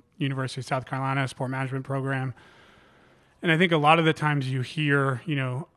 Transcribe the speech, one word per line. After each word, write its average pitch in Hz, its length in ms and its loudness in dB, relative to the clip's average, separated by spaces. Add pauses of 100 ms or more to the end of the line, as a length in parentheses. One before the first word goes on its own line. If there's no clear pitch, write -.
(160)
University 135 460 -4
of - 20 -10
South 131 220 -4
Carolina 135 420 -2
sport 127 220 -6
management 131 340 -6
program. 135 480 -4 (1120)
And 170 100 2
I 160 60 4
think 175 140 4
a 165 40 4
lot 151 220 8
of 160 80 2
the 156 80 4
times 147 360 0
you 131 120 -2
hear, 139 640 0
you 151 100 -2
know, 131 400 -4